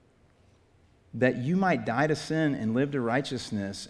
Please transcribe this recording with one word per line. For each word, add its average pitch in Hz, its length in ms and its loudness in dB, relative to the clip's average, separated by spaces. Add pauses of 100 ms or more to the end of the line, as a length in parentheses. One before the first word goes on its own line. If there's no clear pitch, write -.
(1160)
that 123 220 4
you 131 180 0
might 175 300 2
die 127 240 2
to 147 80 2
sin 156 400 0
and 110 180 -2
live 139 160 2
to 143 100 -2
righteousness, 113 880 -4